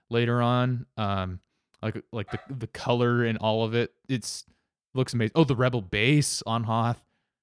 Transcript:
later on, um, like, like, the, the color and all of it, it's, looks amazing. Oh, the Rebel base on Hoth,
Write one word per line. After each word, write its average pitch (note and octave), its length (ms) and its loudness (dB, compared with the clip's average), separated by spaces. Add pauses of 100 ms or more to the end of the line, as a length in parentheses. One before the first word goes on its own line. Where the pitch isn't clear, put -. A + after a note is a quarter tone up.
later A#2+ 320 2
on, B2 440 0 (120)
um, F#2+ 420 -2 (420)
like, A2 200 -4 (120)
like, G#2+ 180 -8
the, - 80 -6 (100)
the A#2+ 180 -8
color A#2+ 580 2
and A2 140 0
all A2 260 0
of A2 100 -2
it, A#2+ 180 0 (140)
it's, - 380 -6 (480)
looks B2+ 200 -2
amazing. A#2 220 0
Oh, E3 80 6
the C3 140 2
Rebel B2 240 2
base A#2+ 680 0
on A2+ 160 -2
Hoth, A2+ 400 -2 (400)